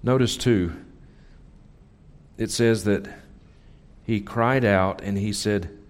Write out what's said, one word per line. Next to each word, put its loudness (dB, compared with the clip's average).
Notice, 2
too, 2
it -4
says 2
that 0
he -2
cried 0
out 2
and -4
he -2
said -2